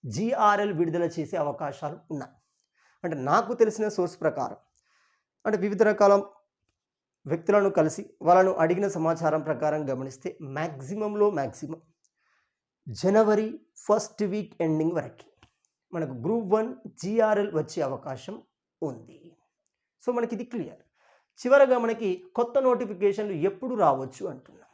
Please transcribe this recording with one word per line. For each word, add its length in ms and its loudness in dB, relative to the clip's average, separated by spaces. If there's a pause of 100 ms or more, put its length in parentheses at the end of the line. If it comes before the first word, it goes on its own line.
జీఆర్ఎల్ 680 0
విడుదల 320 0 (100)
చేసే 220 -6
అవకాశాలు 600 -6 (140)
ఉన్నాయి. 240 -10 (680)
అంటే 120 -4 (140)
నాకు 240 2
తెలిసిన 340 0
సోర్స్ 340 -4
ప్రకారం 380 -4 (840)
అంటే 120 0
వివిధ 260 0
రకాల 300 6 (1120)
వ్యక్తులను 440 2
కలిసి 340 0 (180)
వాళ్ళను 300 6 (120)
అడిగిన 240 2
సమాచారం 540 0
ప్రకారం 480 -2
గమనిస్తే 400 -8 (280)
మ్యాక్సిమంలో 680 -2 (120)
మ్యాక్సిమం 420 -8 (1040)
జనవరి 600 2 (360)
ఫస్ట్ 380 0
వీక్ 380 -6
ఎండింగ్ 380 0
వరకు 280 -14 (680)
మనకు 200 -6 (100)
గ్రూప్ 300 -2
వన్ 160 0 (320)
జీఆర్ఎల్ 580 2
వచ్చే 300 -4
అవకాశం 460 -10 (460)
ఉంది. 380 -10 (840)
So 100 -2
మనకి 220 -2
ఇది 180 -8
క్లియర్. 260 -8 (640)
చివరగా 360 6
మనకి 320 -2 (260)
కొత్త 240 -2
నోటిఫికేషన్లు 760 0 (140)
ఎప్పుడు 260 -6
రావచ్చు 560 0
అంటున్నాం. 420 -20